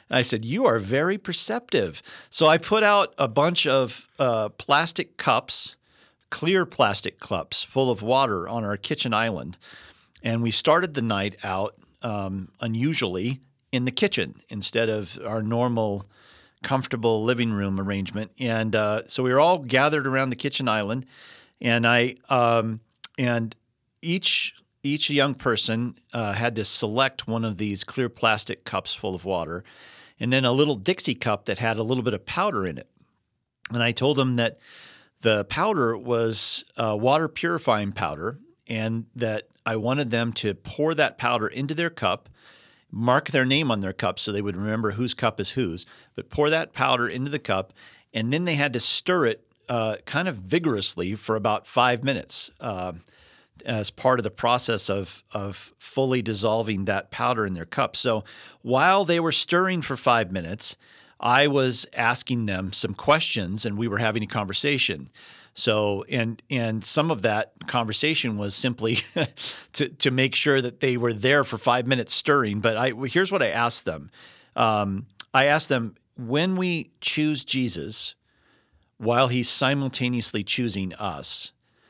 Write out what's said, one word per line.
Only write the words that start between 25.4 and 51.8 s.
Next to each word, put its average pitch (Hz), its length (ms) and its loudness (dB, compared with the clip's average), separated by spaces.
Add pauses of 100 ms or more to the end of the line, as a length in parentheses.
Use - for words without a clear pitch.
uh, 107 220 -2
had 117 200 0
to 107 100 -2
select 120 640 0
one 113 180 -2
of 107 120 -4
these 101 260 -4
clear 127 260 -4
plastic 110 560 -2
cups - 300 -4
full 95 220 -6
of 85 80 -12
water, 87 400 -4 (560)
and 120 120 0
then 131 120 4
a 120 80 2
little 143 240 2
Dixie 113 400 -2
cup 104 300 -2
that 101 120 -2
had 113 180 -2
a 113 60 -2
little 120 220 -2
bit 104 100 0
of 98 100 -8
powder 127 440 -2
in 71 100 -8
it. - 100 -18 (840)
And 120 100 -2
I 117 80 2
told 131 260 2
them 127 200 2
that 117 220 0 (640)
the 107 220 4
powder 156 520 0
was, 117 680 0 (120)
uh, 110 220 0
water 147 300 2
purifying 123 640 0
powder, 90 460 -4 (280)
and 113 480 -4
that 110 340 -4 (180)
I 113 100 -2
wanted 123 340 -2
them 117 240 0
to 104 200 -2
pour 156 400 -2
that 143 240 0
powder 120 280 0
into 139 280 -6
their 170 160 -2
cup, - 380 -2 (600)
mark 123 380 2
their 131 160 2
name 135 260 2
on 107 100 0
their 95 120 -4
cup 95 260 -2
so - 140 -4
they 101 80 -2
would 101 160 -4
remember 107 360 -2
whose 117 220 -4
cup 113 240 -2
is 101 120 -4
whose, 90 340 -4 (300)
but - 160 -14
pour 147 200 2
that 160 220 0
powder 127 340 2
into 127 240 -4
the 143 80 -4
cup, 95 340 -2 (420)
and 113 180 -2
then 165 120 0
they 170 100 0
had 143 180 0
to 120 80 -2
stir 170 460 2
it, 110 200 -2 (220)
uh, 113 280 -2 (100)
kind 156 200 -2
of 120 100 -4
vigorously 101 800 0
for 110 220 -2
about 107 300 0
five 123 360 2